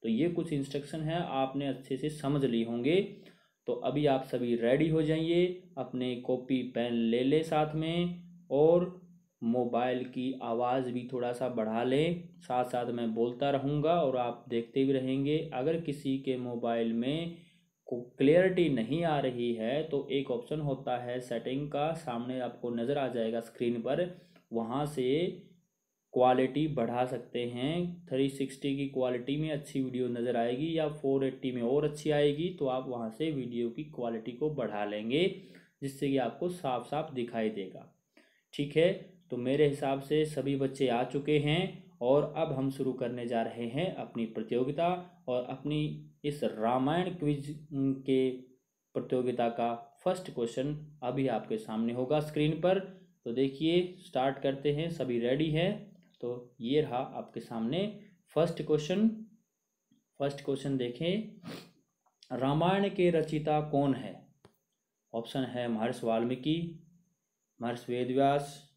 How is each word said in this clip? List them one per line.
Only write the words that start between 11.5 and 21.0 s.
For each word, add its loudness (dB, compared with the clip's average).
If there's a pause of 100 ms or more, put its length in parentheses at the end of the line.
लें। 0 (120)
साथ 0
साथ -2
मैं -2
बोलता 2
रहूँगा 2
और 2
आप -2
देखते 0
भी 2
रहेंगे। 0
अगर 0
किसी -4
के -2
mobile 0
में -2 (440)
को -4
clarity 6
नहीं 0
आ 2
रही 0
है -2
तो -2
एक -2
option -4
होता -2
है -4